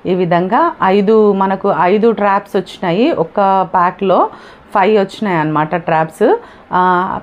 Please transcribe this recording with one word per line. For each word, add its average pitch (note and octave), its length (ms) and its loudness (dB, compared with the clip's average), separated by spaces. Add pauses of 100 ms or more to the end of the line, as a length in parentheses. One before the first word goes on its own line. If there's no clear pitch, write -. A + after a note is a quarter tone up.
ఈ F3 100 -2
విధంగా F#3 680 0
ఐదు, G3+ 500 4
మనకు F#3+ 460 -2
ఐదు G3+ 320 2
traps G3+ 460 -2
వచ్చినాయి. F#3+ 540 -2
ఒక్క F#3+ 640 0
ప్యాక్లో F#3 560 0 (440)
five G#3+ 260 2
వచ్చినాయి G3 380 -4
అన్నమాట D#3 380 -2
traps. E3+ 600 -2 (380)
ఆ, F3+ 500 0